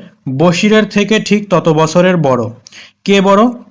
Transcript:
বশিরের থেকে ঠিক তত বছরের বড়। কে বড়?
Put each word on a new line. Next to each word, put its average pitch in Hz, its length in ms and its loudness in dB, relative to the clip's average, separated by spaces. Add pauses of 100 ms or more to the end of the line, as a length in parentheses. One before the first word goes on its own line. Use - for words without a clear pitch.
(380)
বশিরের 196 480 2
থেকে 208 340 -2
ঠিক 208 300 -4
তত 170 200 0
বছরের 175 480 2
বড়। 131 260 0 (600)
কে 196 180 2
বড়? 196 200 4 (300)